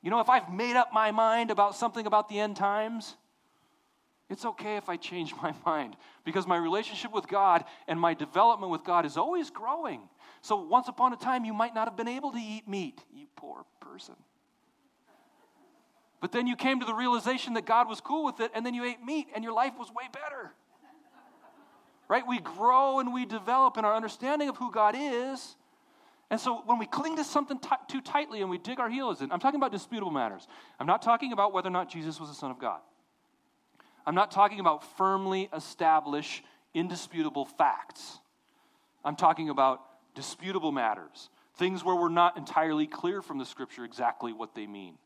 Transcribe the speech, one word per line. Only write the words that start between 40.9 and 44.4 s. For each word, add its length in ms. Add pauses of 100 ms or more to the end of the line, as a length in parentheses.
things 260
where 120
we're 120
not 300
entirely 480
clear 340
from 160
the 80
Scripture 400
exactly 480
what 220